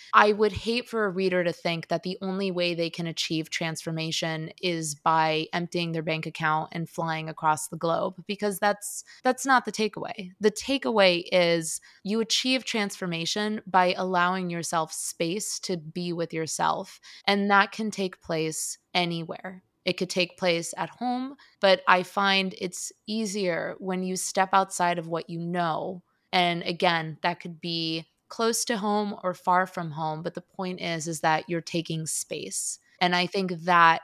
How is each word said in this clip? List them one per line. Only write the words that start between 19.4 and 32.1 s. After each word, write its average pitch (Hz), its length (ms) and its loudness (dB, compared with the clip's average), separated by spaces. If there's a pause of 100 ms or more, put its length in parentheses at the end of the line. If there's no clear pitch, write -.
It 180 100 0
could 180 180 -4
take 175 260 0
place 170 400 0
at 170 140 -4
home, 254 440 -4 (240)
but 185 280 6
I 180 160 6
find 190 580 0
it's - 300 -8 (160)
easier 190 720 -2
when 185 240 -4
you 185 120 -4
step 190 380 0
outside 180 460 2
of 165 80 -6
what 165 200 -4
you 165 120 -8
know. 170 640 -2 (280)
And 175 300 2
again, 165 640 0
that 175 160 -2
could 170 200 -12
be 165 460 -4 (240)
close 226 360 0
to 240 120 -2
home 208 460 0
or 180 100 -2
far 185 320 2
from 175 240 -8
home, 156 320 -4
but 170 140 -8
the 175 60 -12
point 185 400 -8
is, 170 260 -4
is 165 140 -6
that 160 280 2
you're 170 120 -4
taking 160 440 -4
space. - 720 -6 (220)